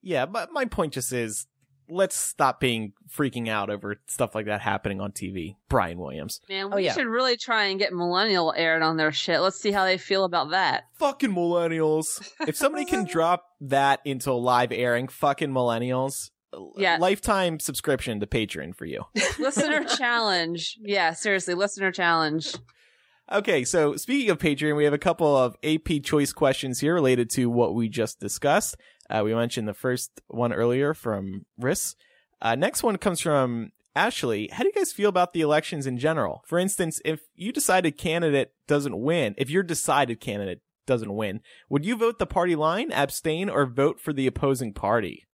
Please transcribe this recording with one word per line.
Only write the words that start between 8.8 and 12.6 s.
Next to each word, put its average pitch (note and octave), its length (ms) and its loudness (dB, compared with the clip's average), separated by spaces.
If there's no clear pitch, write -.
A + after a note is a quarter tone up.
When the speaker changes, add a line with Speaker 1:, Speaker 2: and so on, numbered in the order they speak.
Speaker 2:
on D#3+ 140 2
their D#3 160 2
shit. D#3+ 280 0
Let's F#3+ 200 0
see G#3+ 120 0
how G3 120 2
they F#3 140 2
feel G3 260 0
about E3+ 260 0
that. E3+ 340 0
Speaker 1:
Fucking C#4 400 0
Millennials. E3 920 0
If D#3 100 -2
somebody D4 280 0